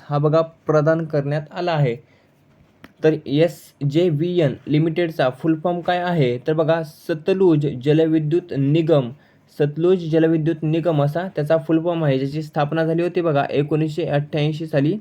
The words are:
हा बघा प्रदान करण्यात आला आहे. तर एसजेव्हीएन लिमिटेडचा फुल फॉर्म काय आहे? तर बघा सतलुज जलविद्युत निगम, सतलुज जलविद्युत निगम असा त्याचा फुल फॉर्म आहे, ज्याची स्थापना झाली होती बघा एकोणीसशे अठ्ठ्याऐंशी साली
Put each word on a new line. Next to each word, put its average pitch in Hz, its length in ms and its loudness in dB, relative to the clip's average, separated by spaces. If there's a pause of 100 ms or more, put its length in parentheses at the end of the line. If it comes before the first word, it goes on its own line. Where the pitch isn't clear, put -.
हा 143 80 -2
बघा 151 240 2
प्रदान 160 640 0
करण्यात 147 360 -4 (100)
आला 175 200 -4
आहे. 143 240 0 (1080)
तर 156 120 4 (100)
एसजेव्हीएन 160 1300 0 (140)
लिमिटेडचा 160 640 0
फुल 160 300 -2
फॉर्म 175 200 -2
काय 180 180 -2
आहे? 165 400 0
तर 156 160 -4
बघा 160 300 0
सतलुज 160 840 0 (180)
जलविद्युत 160 720 2
निगम, 143 520 2 (500)
सतलुज 160 520 0
जलविद्युत 160 520 2
निगम 160 400 0
असा 170 240 -2
त्याचा 151 300 0
फुल 160 260 0
फॉर्म 165 220 -2
आहे, 135 140 2
ज्याची 139 220 -4
स्थापना 151 440 -2
झाली 165 180 0
होती 175 180 -2
बघा 147 280 0
एकोणीसशे 151 560 -2
अठ्ठ्याऐंशी 147 640 -2
साली 156 340 0